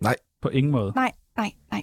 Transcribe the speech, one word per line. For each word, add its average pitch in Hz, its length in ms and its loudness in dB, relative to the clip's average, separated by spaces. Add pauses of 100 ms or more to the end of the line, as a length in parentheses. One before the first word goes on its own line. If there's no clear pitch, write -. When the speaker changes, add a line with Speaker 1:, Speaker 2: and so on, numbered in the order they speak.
Speaker 1:
Nej. 110 160 2 (260)
Speaker 2:
På - 60 -2
ingen 135 240 2
måde. 104 220 0
Speaker 3:
Nej, 254 180 0 (240)
nej, 214 160 -2 (180)
nej. 208 120 -4